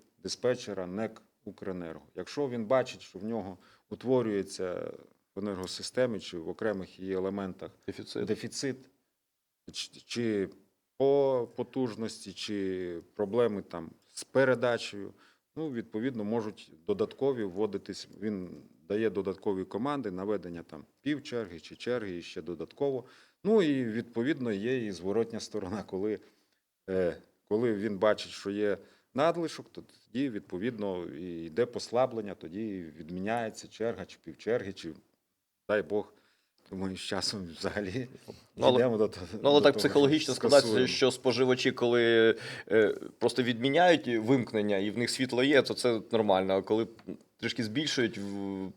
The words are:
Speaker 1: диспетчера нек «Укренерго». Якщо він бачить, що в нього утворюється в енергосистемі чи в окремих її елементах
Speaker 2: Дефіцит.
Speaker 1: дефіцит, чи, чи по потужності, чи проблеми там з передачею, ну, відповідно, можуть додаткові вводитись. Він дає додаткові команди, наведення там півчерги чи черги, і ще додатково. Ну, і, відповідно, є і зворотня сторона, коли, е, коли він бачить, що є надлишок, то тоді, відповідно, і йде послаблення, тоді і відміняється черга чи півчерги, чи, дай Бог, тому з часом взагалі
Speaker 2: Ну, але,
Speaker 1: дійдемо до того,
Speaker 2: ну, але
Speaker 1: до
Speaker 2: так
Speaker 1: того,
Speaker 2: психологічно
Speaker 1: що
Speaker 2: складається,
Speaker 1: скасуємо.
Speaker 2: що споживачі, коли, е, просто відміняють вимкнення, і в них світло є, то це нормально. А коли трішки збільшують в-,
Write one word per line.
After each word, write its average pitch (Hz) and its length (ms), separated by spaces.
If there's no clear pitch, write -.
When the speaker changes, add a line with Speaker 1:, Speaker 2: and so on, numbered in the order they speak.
Speaker 1:
диспетчера 101 640
нек 101 360
«Укренерго». 90 580
Якщо 131 340
він 120 160
бачить, 120 360
що - 180
в 95 60
нього 98 340
утворюється 98 1000
в - 40
енергосистемі 101 800
чи - 180
в 82 100
окремих 95 520
її 95 140
елементах 95 560
Speaker 2:
Дефіцит. - 380
Speaker 1:
дефіцит, 127 520
чи, - 340
чи 107 420
по 135 600
потужності, 113 760
чи 92 680
проблеми 104 480
там 82 280
з - 120
передачею, 117 920
ну, 156 160
відповідно, 117 520
можуть 107 480
додаткові 110 580
вводитись. 98 640
Він 98 300
дає 107 220
додаткові 95 540
команди, 123 460
наведення 90 520
там 76 220
півчерги 120 580
чи - 160
черги, 110 400
і 85 60
ще 90 200
додатково. 87 600
Ну, 208 180
і, 139 220
відповідно, 117 680
є 113 340
і 101 60
зворотня 104 480
сторона, 98 420
коли, 98 380
е, 90 260
коли 110 260
він 101 240
бачить, 101 340
що - 180
є 101 280
надлишок, 160 580
то 85 100
тоді, 131 180
відповідно, 101 760
і 82 380
йде 82 220
послаблення, 113 680
тоді 95 440
і 87 40
відміняється 92 880
черга 104 360
чи - 200
півчерги, 98 480
чи, 82 200
дай 104 140
Бог, 101 300
тому 95 280
з - 40
часом 95 480
взагалі 101 500
Speaker 2:
Ну, - 80
але, 127 120
Speaker 1:
дійдемо 120 260
до 107 100
того, 87 240
Speaker 2:
ну, 107 100
але 143 180
Speaker 1:
до 139 40
Speaker 2:
так 143 80
Speaker 1:
того, - 80
Speaker 2:
психологічно 143 440
Speaker 1:
що 127 100
Speaker 2:
складається, 120 340
Speaker 1:
скасуємо. 127 200
Speaker 2:
що 131 220
споживачі, 127 640
коли, 117 640
е, 107 180
просто 120 240
відміняють 139 640
вимкнення, 110 720
і 104 140
в 101 80
них 120 120
світло 127 320
є, 139 200
то - 120
це 117 260
нормально. 95 420
А 95 80
коли 110 240
трішки 117 280
збільшують 117 540
в-, 98 580